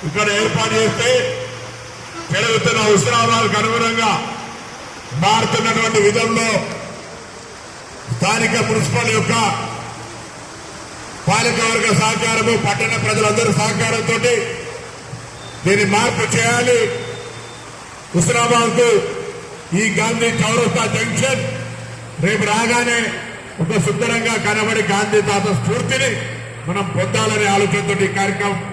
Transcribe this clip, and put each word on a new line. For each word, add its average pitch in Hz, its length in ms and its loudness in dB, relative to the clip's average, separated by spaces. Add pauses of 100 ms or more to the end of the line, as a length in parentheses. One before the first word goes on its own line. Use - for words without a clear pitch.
ఇక్కడ 208 180 0 (140)
ఏర్పాటు 220 340 0
చేస్తే 220 360 2 (1200)
పెరుగుతున్న 220 500 2 (140)
ఉష్ణోగ్రతలకు 214 680 4
అనుగుణంగా 226 500 2 (1120)
మారుతున్నటువంటి 220 800 2
విధంలో 226 420 2 (1700)
స్థానిక 220 420 2 (120)
మున్సిపల్ 233 460 2
యొక్క 220 200 2 (1900)
పాలకవర్గ 226 580 2 (140)
సహకారము, 220 540 2 (100)
పట్టణ 220 300 0 (100)
ప్రజలందరి 214 540 2
సహకారంతో 220 580 0 (1500)
దీన్ని 202 300 4
మార్పు 226 300 2 (120)
చేయాలి. 240 440 4 (1300)
హుస్నాబాద్కు 233 720 4 (920)
ఈ 220 40 2 (140)
గాంధీ 226 300 0 (120)
చౌరస్తా 233 420 2 (120)
జంక్షన్ 233 480 0 (840)
రేపు 202 260 2
రాగానే 233 480 2 (640)
ఒక 202 240 0
సుందరంగా 233 480 0 (120)
కనబడి 214 360 0 (100)
గాంధీ 208 280 4 (100)
తాత 202 160 2 (140)
స్ఫూర్తిని 254 500 0 (580)
మనం 196 160 -2 (120)
పొందాలనే 214 580 0
ఆలోచనతో 202 400 2 (100)
ఈ 185 140 0
కార్యక్రమం 202 420 0 (120)